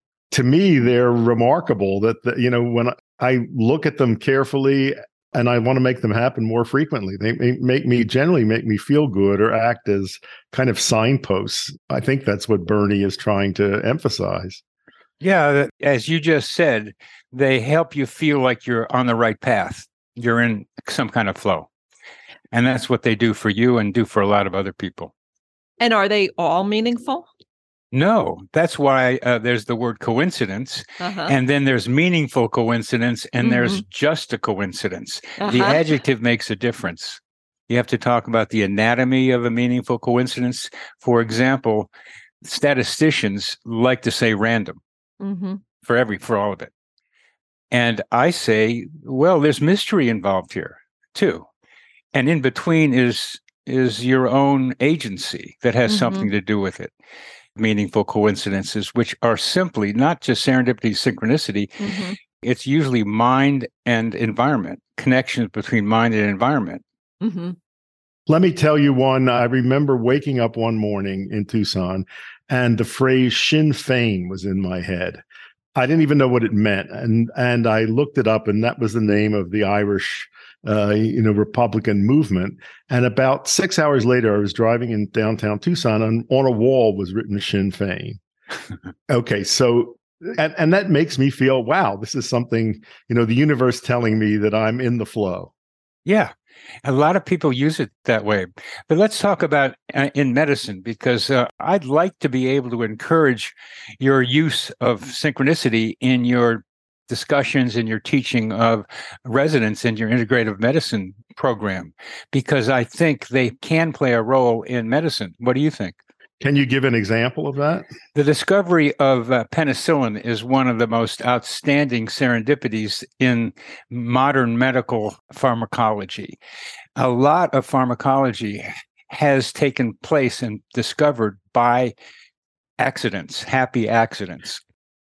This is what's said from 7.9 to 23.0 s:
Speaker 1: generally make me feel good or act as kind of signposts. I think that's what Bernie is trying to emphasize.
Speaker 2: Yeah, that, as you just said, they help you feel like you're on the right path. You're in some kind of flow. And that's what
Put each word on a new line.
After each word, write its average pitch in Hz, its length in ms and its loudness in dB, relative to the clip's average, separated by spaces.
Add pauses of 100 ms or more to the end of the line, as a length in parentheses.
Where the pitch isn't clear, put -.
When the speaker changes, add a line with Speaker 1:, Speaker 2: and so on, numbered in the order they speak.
Speaker 1:
generally 135 400 2
make 110 200 0
me 107 140 0
feel 147 300 0
good 98 320 2
or 113 120 2
act 113 360 0
as 98 300 -2 (340)
kind 131 180 0
of 95 100 -2
signposts. 110 960 0 (140)
I 65 100 -2
think 131 240 -2
that's 104 240 -2
what 98 160 0
Bernie 104 380 2
is 98 140 -2
trying 101 380 0
to 101 300 0
emphasize. 95 800 -4 (580)
Speaker 2:
Yeah, 165 320 2
that, 143 180 2 (120)
as 131 260 0
you 165 100 0
just 151 340 0
said, 113 420 0 (380)
they 131 280 2
help 156 340 0
you 139 120 -2
feel 147 320 0
like 127 280 0
you're 117 280 -2
on 123 120 0
the 117 100 2
right 113 220 0
path. 104 480 -2 (280)
You're 120 260 0
in 113 240 0 (240)
some 117 220 -4
kind 110 180 -2
of 95 80 -4
flow. 87 320 -4 (840)
And 120 160 2
that's 131 220 -2
what 120 140 0